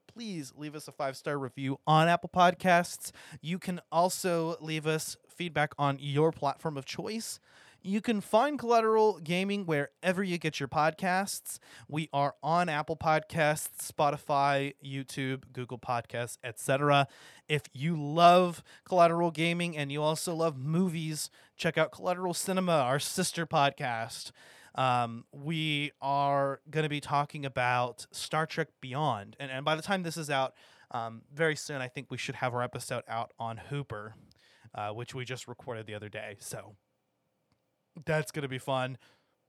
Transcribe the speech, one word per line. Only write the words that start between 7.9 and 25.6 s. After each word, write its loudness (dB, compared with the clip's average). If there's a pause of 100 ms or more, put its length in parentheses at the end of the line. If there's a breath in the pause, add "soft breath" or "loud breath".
can 0
find 4
Collateral 4
Gaming -2
wherever -2
you -2
get -4
your -4
podcasts. -2 (300 soft breath)
We -4
are 2
on 2
Apple -2
Podcasts, 0
Spotify, 2 (100)
YouTube, -6
Google -10
Podcasts, -6
et -12
cetera. 4 (400 soft breath)
If 0 (100)
you -2
love 6 (220 soft breath)
Collateral 4
Gaming 0
and -4
you -4
also 0
love 0
movies, -2 (280 soft breath)
check -2
out 4
Collateral -2
Cinema, 0
our 4
sister -4
podcast. 0 (440 soft breath)
Um, 0
we -2 (100)